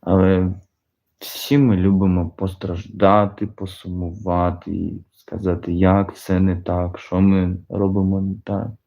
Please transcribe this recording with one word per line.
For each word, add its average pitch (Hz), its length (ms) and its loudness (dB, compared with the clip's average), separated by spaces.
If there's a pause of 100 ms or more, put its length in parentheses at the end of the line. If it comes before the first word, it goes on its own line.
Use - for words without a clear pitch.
Але 92 540 2 (640)
всі - 400 -2
ми 120 180 4
любимо 92 540 2
постраждати, 98 1160 0
посумувати 90 1200 -6
і 85 420 -8
сказати, - 600 -6
як 95 400 2
все 92 280 -2
не 92 160 2
так, 90 420 -4
що 90 220 -4
ми 92 380 2 (100)
робимо 95 520 0
не 95 140 -4 (100)
так. 107 260 -6 (160)